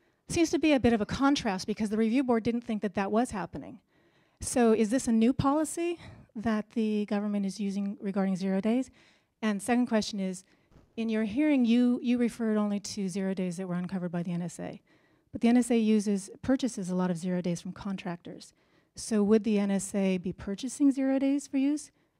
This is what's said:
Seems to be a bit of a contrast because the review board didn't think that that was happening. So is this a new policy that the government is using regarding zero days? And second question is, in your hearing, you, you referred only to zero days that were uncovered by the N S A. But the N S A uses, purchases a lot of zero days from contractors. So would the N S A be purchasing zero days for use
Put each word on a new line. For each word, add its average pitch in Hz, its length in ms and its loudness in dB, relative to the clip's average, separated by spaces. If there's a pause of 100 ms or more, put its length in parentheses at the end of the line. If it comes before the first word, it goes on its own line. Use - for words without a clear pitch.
(280)
Seems 330 220 2
to 339 80 0
be 302 160 4
a 262 60 2
bit 240 120 4
of 226 80 0
a 208 60 -2
contrast 254 600 0
because 214 220 -2
the 208 80 -2
review 226 260 2
board 240 200 0
didn't 240 180 -2
think 220 220 -4
that 196 120 -4
that 196 160 -2
was 226 200 2
happening. 175 500 -10 (600)
So 233 300 4
is 214 180 2
this 254 180 0
a 240 40 2
new 226 200 4
policy 320 640 0 (380)
that 214 360 -2
the 214 340 0
government 202 400 -2
is 190 120 -6
using 202 440 -4
regarding 190 340 0
zero 190 240 0
days? 233 300 0 (500)
And 208 220 -2
second 240 240 2
question 214 340 -2
is, 185 240 -6 (500)
in 226 140 -4
your 220 160 0
hearing, 262 400 2
you, 247 380 4
you 240 160 0
referred 226 400 0
only 208 220 0
to 196 280 -6
zero 190 240 -2
days 185 240 -4
that 190 100 -6
were 175 100 -4
uncovered 180 360 -4
by 175 100 -2
the 175 100 -4
N 170 100 -2
S 175 180 -8
A. 175 220 -10 (500)
But - 80 -8
the 233 80 4
N 240 80 6
S 240 140 4
A 240 80 4
uses, 214 500 2 (140)
purchases 240 480 0
a 185 40 0
lot 180 160 0
of 175 60 0
zero 180 240 -2
days 170 220 -2
from 185 100 -10
contractors. 180 800 -10 (420)
So 214 280 0
would 208 220 4
the 208 140 2
N 202 120 0
S 196 240 -2
A 190 240 2
be 180 160 -6
purchasing 254 560 0
zero 269 280 0
days 277 280 0
for - 100 -6
use 285 340 0 (300)